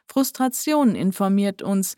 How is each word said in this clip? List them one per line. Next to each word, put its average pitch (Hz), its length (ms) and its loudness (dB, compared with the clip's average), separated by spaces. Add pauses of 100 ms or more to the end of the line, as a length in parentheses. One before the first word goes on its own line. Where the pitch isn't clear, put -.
Frustration 269 880 0
informiert 196 640 0
uns, 190 360 -2